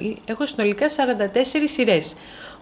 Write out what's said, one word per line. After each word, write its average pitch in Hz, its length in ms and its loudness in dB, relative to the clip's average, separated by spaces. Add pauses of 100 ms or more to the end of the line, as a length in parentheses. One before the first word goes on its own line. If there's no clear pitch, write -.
(240)
έχω 226 220 -4
συνολικά 208 420 0
σαράντα 247 400 2
τέσσερις 269 440 2
σειρές. 202 440 2 (460)